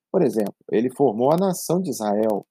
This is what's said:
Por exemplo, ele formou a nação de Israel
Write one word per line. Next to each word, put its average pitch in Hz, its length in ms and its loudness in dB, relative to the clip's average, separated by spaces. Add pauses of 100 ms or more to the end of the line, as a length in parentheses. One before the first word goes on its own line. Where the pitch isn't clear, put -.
(100)
Por 185 120 2
exemplo, 110 340 0 (140)
ele 120 200 0
formou 127 400 2
a 165 60 4
nação 180 460 -2
de 175 80 -6
Israel 107 600 -2